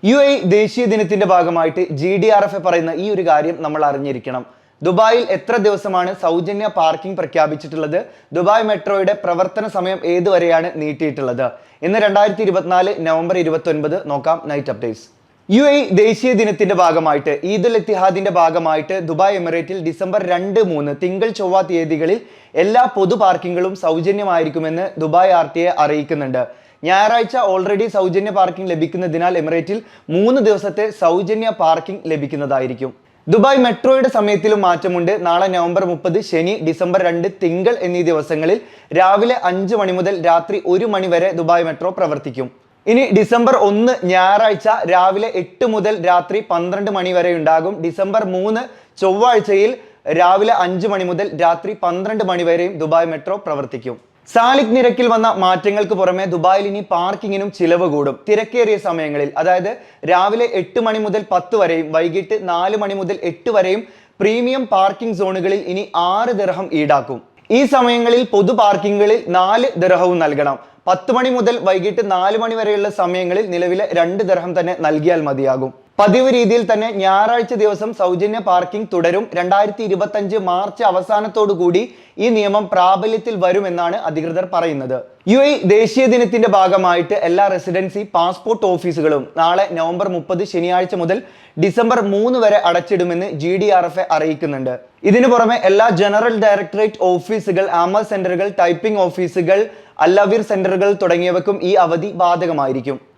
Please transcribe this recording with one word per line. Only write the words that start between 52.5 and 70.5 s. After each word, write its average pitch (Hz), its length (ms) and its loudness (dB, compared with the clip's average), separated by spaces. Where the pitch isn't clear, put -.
ദുബായ് 160 280 2
മെട്രോ 165 300 -6
പ്രവർത്തിക്കും. 131 760 -8
സാലിക് 240 420 4
നിരക്കിൽ 247 320 2
വന്ന 226 280 2
മാറ്റങ്ങൾക്ക് 190 580 0
പുറമെ 185 300 0
ദുബായിൽ 180 420 0
ഇനി 202 240 -6
പാർക്കിങ്ങിനും 196 640 -4
ചിലവ് 175 400 0
കൂടും. 139 360 -2
തിരക്കേറിയ 220 480 0
സമയങ്ങളിൽ, 151 600 -4
അതായത് 180 400 0
രാവിലെ 208 420 2
എട്ട് 185 280 -4
മണി 220 180 -2
മുതൽ 214 320 -4
പത്ത് 180 260 -2
വരെയും 165 360 0
വൈകിട്ട് 175 500 -2
നാല് 185 340 -2
മണി 202 180 -4
മുതൽ 190 280 -6
എട്ട് 170 280 -6
വരെയും 202 340 0
പ്രീമിയം 240 460 0
പാർക്കിംഗ് 202 500 0
സോണുകളിൽ 190 500 -2
ഇനി 185 300 -6
ആറ് 196 360 0
ദിർഹം 185 400 -4
ഈടാക്കും. 143 500 0
ഈ 254 140 4
സമയങ്ങളിൽ 240 680 2
പൊതു 202 200 4
പാർക്കിങ്ങുകളിൽ 208 760 2
നാല് 190 380 2
ദിർഹവും 180 420 2
നൽകണം. 147 400 0